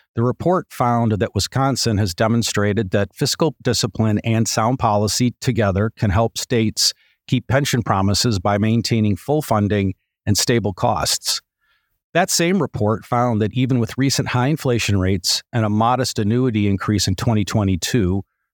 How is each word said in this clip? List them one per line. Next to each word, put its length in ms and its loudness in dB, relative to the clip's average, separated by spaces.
The 80 0
report 480 0
found 420 2
that 220 -2
Wisconsin 600 0
has 160 0
demonstrated 800 0
that 220 0
fiscal 480 -2
discipline 640 0
and 220 2
sound 320 0
policy 600 0
together 560 0
can 140 0
help 260 0
states 560 0
keep 200 -2
pension 360 0
promises 560 0
by 180 0
maintaining 580 0
full 260 -2
funding 520 0
and 120 2
stable 360 0
costs. 680 -2
That 160 2
same 320 0
report 440 -2
found 360 0
that 120 -2
even 260 0
with 180 -4
recent 320 0
high 180 0
inflation 520 0
rates 440 0
and 100 0
a 60 0
modest 500 0
annuity 480 2
increase 400 0
in 80 0
twenty 300 0
twenty-two, 800 0